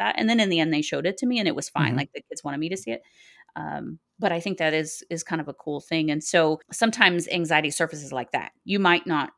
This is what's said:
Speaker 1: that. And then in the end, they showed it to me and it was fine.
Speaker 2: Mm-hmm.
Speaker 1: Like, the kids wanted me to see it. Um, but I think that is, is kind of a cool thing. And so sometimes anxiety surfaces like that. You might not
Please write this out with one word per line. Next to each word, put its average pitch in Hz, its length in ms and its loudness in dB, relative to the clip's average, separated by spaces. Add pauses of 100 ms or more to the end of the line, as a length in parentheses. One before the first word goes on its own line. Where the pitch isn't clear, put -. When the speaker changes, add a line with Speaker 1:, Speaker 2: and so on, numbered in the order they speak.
Speaker 1:
that. 208 180 0
And 220 100 2
then 233 120 2
in 202 80 2
the 170 100 2
end, 160 160 2
they 151 80 0
showed 147 240 -2
it 190 120 0
to 247 80 -2
me 247 120 0
and 202 80 0
it 151 80 0
was - 140 -6
fine. 135 220 0
Speaker 2:
Mm-hmm. 123 80 0
Speaker 1:
Like, 143 140 -4
the 147 160 -12
kids - 140 -12
wanted 143 160 -4
me 160 120 -2
to 190 60 -4
see 190 140 -10
it. 113 120 -6 (520)
Um, 147 440 -8 (200)
but 170 140 0
I 170 80 -2
think 185 180 -4
that 156 140 2
is, 156 380 -4
is 165 120 -6
kind 165 200 -4
of 143 60 -8
a 143 60 -12
cool 147 260 -8
thing. 160 300 0
And 151 140 -2
so 160 360 4 (120)
sometimes 196 560 4
anxiety 156 420 2
surfaces 147 420 -4
like 127 200 -6
that. - 200 -4 (120)
You 202 140 0
might 175 280 4
not 151 320 0